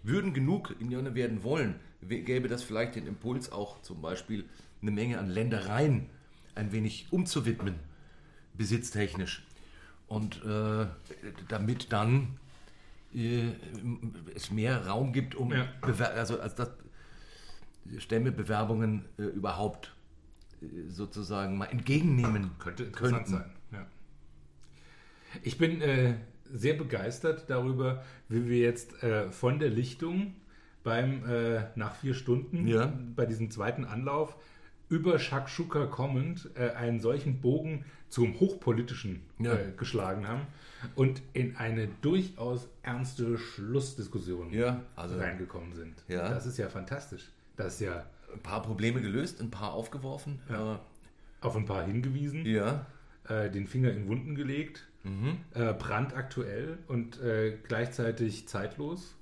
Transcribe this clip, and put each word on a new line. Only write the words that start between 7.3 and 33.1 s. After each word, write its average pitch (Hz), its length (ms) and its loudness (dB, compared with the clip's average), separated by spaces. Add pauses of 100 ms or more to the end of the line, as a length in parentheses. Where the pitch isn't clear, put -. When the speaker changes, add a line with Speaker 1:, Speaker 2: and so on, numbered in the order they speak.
Speaker 1:
besitztechnisch. 104 920 0 (640)
Und, 107 380 -2
äh, 107 400 2 (640)
damit 110 420 0
dann, 117 460 4 (760)
äh, 117 360 2 (840)
es - 160 -6
mehr 110 360 2
Raum 120 240 2
gibt, 131 240 0
um 127 160 0
Speaker 2:
Ja. 127 160 2 (140)
Speaker 1:
Bewer-, - 320 2
also 113 260 0
als 110 160 -4
das 123 140 -2 (1300)
Stämme 113 340 2
Bewerbungen, 107 760 2 (120)
äh, 104 60 -4
überhaupt, 98 680 -2 (680)
äh, 82 280 -10
sozusagen 98 680 -2
mal 98 80 0
entgegennehmen 123 960 4
Speaker 2:
Könnte 87 240 -6
interessant 113 440 2
Speaker 1:
könnten. 98 40 0
Speaker 2:
sein, 92 200 -2 (200)
ja. 98 140 -8 (1600)
Ich - 140 -4
bin, 165 240 4
äh, 127 340 6 (380)
sehr 127 200 2
begeistert 131 720 0
darüber, 127 560 0 (240)
wie 120 220 2
wir 120 100 6
jetzt, 120 440 2
äh, 107 280 2
von 131 280 2
der 147 100 4
Lichtung 170 680 0 (480)
beim, 123 440 2
äh, 117 360 2 (120)
nach 104 200 -2
vier 135 180 0
Stunden, 127 540 2
Speaker 1:
Ja. 117 240 6 (240)